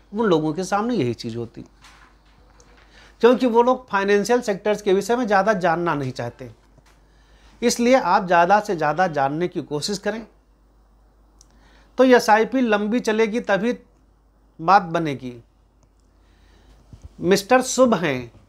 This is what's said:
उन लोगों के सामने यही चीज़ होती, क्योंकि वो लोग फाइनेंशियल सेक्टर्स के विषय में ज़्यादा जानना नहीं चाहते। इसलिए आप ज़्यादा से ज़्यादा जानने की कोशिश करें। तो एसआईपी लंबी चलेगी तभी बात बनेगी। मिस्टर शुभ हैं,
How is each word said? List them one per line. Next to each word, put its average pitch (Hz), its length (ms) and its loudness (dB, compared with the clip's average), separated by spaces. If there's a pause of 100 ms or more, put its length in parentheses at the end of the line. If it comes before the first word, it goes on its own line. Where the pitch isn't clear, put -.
(120)
उन 220 140 -4
लोगों 156 260 0
के 180 120 -6
सामने 214 300 -4
यही 123 200 -2
चीज़ 117 220 -10
होती, 117 280 -14 (1600)
क्योंकि 247 240 4
वो 233 160 4
लोग 254 260 0
फाइनेंशियल 202 540 0
सेक्टर्स 208 400 -4
के 190 100 0
विषय 196 240 0
में 254 100 -4
ज़्यादा 196 280 2
जानना 170 400 -2
नहीं 131 180 -6
चाहते। 120 380 -12 (1120)
इसलिए 240 340 2
आप 190 300 0
ज़्यादा 175 340 4
से 202 160 -6
ज़्यादा 156 320 0
जानने 147 400 -2
की 175 140 -8
कोशिश 147 360 -6
करें। 214 280 -8 (1700)
तो 254 80 6
एसआईपी 233 540 4
लंबी 214 400 0
चलेगी 220 420 -2
तभी 208 360 -2 (800)
बात 185 260 4
बनेगी। 147 500 -6 (1900)
मिस्टर 196 420 2
शुभ 247 320 2
हैं, 131 360 -4 (160)